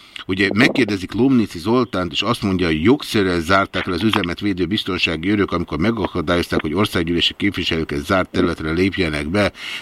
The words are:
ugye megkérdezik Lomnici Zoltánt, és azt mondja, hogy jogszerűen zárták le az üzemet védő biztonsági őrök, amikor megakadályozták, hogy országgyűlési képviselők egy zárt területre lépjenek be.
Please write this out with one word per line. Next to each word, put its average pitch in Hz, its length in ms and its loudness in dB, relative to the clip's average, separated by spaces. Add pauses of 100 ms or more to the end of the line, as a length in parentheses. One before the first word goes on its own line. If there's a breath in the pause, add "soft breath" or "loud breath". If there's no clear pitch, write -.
(280 loud breath)
ugye 95 260 0
megkérdezik 104 600 0
Lomnici 117 440 2
Zoltánt, 95 540 0
és 90 100 -2
azt 110 200 -2
mondja, 92 260 0
hogy 78 160 0
jogszerűen 98 560 2
zárták 92 460 2
le 95 80 -2
az 85 100 -2
üzemet 90 360 0
védő 92 260 -2
biztonsági 87 640 -2
őrök, 101 220 2
amikor 87 260 -2
megakadályozták, 87 840 0
hogy 78 120 -4
országgyűlési 87 640 0
képviselők 87 540 -2
egy 71 120 -4
zárt 92 260 0
területre 82 420 -2
lépjenek 82 560 0
be. 98 240 2 (300 loud breath)